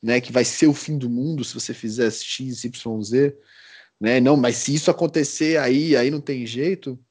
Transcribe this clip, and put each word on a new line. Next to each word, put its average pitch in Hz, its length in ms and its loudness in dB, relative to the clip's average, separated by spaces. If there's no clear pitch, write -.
né, 117 160 0
que 123 140 -4
vai 127 140 2
ser - 200 2
o 147 60 6
fim 151 240 -6
do 127 140 -4
mundo 131 340 -4
se - 80 -8
você 120 220 -10
fizer 113 360 -2
X, 127 540 -8
Y, 113 380 -8
Z, 135 340 2
né? 117 180 2
"Não, 131 160 6
mas 120 220 4
se - 180 -4
isso 156 160 2
acontecer 156 680 0
aí, 143 360 2
aí 127 160 4
não 147 120 -4
tem 127 240 -6
jeito." 135 520 -6